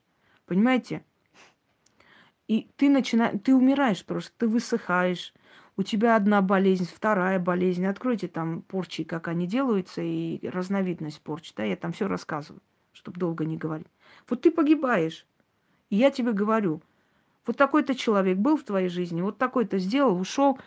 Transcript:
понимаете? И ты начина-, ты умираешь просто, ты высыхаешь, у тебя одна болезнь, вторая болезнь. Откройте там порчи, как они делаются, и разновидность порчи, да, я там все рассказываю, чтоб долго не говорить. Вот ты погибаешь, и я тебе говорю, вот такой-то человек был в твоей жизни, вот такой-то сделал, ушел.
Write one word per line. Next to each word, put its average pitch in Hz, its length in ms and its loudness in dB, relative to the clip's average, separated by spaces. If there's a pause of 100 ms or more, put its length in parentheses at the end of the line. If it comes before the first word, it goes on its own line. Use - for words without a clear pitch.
(480)
понимаете? 208 580 0 (1400)
И 220 200 0 (100)
ты 277 120 4
начина-, 233 480 2
ты 262 160 2
умираешь 262 500 4
просто, 170 340 -8
ты 233 100 0
высыхаешь, 180 840 -2 (440)
у 196 60 0
тебя 226 320 2
одна 208 260 4
болезнь, 190 440 2
вторая 190 540 0
болезнь. 180 460 0
Откройте 202 420 -2
там 165 340 -6
порчи, 175 420 -8
как 165 260 -8
они 175 180 -2
делаются, 208 540 -2
и 165 460 -6
разновидность 185 760 -4
порчи, - 340 -12
да, 208 80 -8
я 202 120 -4
там 170 180 -8
все - 140 -4
рассказываю, 165 540 -8 (300)
чтоб - 260 -18
долго 165 280 -4
не 160 120 -6
говорить. 160 300 -8 (420)
Вот 240 120 -4
ты 339 100 6
погибаешь, 262 720 2 (640)
и 202 60 0
я 262 160 6
тебе 247 220 -2
говорю, 208 480 0 (680)
вот 233 100 -4
такой-то 277 380 2
человек 190 420 2
был 285 200 2
в - 60 -14
твоей 190 260 -2
жизни, 175 320 -4
вот 208 160 -4
такой-то 247 420 -2
сделал, 202 400 2
ушел. 269 480 0